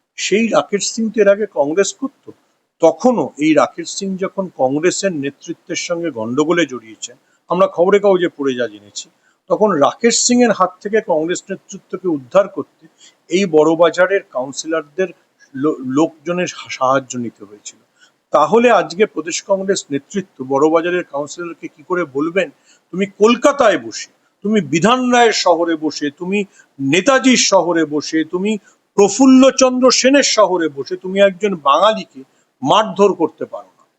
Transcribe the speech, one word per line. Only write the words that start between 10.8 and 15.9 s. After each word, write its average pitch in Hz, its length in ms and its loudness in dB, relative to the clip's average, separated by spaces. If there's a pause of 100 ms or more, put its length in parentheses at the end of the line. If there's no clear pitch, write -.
থেকে 214 260 -2
কংগ্রেস 165 440 -2
নেতৃত্বকে 185 580 -12
উদ্ধার 160 400 -2
করতে - 380 -14 (420)
এই 190 180 0
বড়বাজারের 165 760 2 (100)
কাউন্সিলরদের 160 800 -6 (460)
লো-, 139 240 -2
লোকজনের 160 680 -4